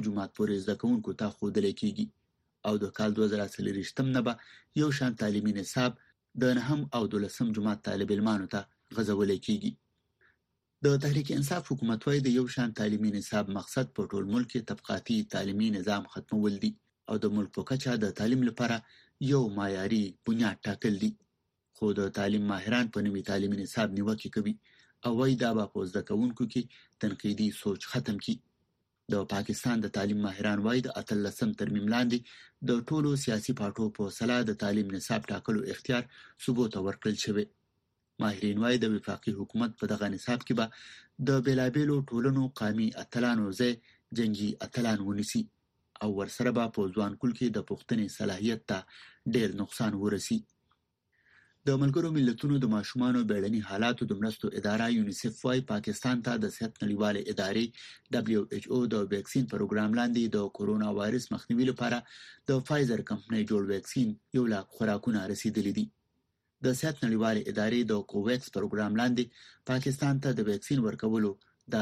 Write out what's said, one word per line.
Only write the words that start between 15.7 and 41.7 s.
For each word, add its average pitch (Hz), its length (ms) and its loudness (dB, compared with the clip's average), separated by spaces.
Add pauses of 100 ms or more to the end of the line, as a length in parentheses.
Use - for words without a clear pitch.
نظام 101 260 -2 (100)
ختمول 104 400 0 (100)
دي 107 80 2 (360)
او 107 160 -2
د 104 120 2
ملک 101 220 0
په 98 120 0
کچه 131 220 0 (120)
د 95 160 0
تعلیم 120 300 2
لپاره 113 280 0 (440)
یو 139 200 4 (160)
معیاري 101 460 2 (220)
بنیاد 113 320 2 (100)
ټاکل 104 260 0 (100)
دي. 107 80 2 (640)
خو 110 100 -2 (140)
د 98 200 0
تعلیم 104 240 2 (100)
ماهران 110 400 0
په 104 140 -2
نوي 98 220 -2
تعلیمي 98 340 0
نصاب 104 340 -2
نیوکې 107 380 -2
کوي. 107 200 0 (480)
او 120 140 -2
وایي 131 180 4
دا 117 180 2
به 107 200 2
په 101 120 -4
زده 92 160 -2
کوونکو 120 500 0
کې 123 100 0 (380)
تنقیدي 104 520 0
سوچ 95 300 -4 (100)
ختم 110 260 -2
کړي. 113 180 -4 (720)
د - 60 2 (160)
پاکستان 107 480 -2
د 104 160 0
تعلیم 104 260 0
ماهران 104 380 -2
وایي 120 240 2
د 127 60 -6 (100)
اتلسم 104 540 -2
ترمیم 104 340 -2
لاندې 120 320 2 (480)
د 123 40 4 (160)
ټولو 151 280 2
سیاسي 120 380 -2
پارټو 107 320 -2 (100)
په 107 80 -4 (140)
سلا 120 240 2
د 110 100 0 (120)
تعلیم 104 320 2
نصاب 110 260 -2 (100)
ټاکلو 104 300 0 (120)
اختیار 120 300 -2 (400)
ثبوت 117 340 2
ورکړل 98 460 -2
شوی. 104 220 0 (760)
ماهرین 104 380 0
وایي 120 200 4
د 113 160 0
وفاقي 101 460 -4
حکومت 110 400 -2
په 110 120 -2
دغه 104 220 -2
نصاب 123 340 -4
کې 123 120 0
به 113 60 2 (640)
د - 20 6 (160)
بیلابیلو 135 520 2 (120)